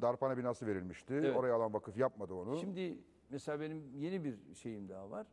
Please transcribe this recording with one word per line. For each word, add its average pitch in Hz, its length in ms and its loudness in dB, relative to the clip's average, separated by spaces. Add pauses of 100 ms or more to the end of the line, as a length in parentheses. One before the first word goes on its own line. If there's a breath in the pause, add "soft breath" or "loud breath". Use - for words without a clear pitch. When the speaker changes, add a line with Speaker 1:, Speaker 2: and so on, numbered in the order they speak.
Speaker 1:
Darphane 123 360 4
binası 123 300 0
verilmişti. 92 460 -2
Speaker 2:
Evet. 139 220 4
Speaker 1:
Oraya 127 200 6
alan 113 180 4
vakıf 104 240 -2
yapmadı 107 360 2
onu. 101 260 -2
Speaker 2:
Şimdi 180 380 -4 (320)
mesela 147 300 -4
benim 156 360 -6
yeni 165 280 -2
bir 98 320 -4
şeyim 104 340 -6
daha 95 220 -10
var. 214 220 -6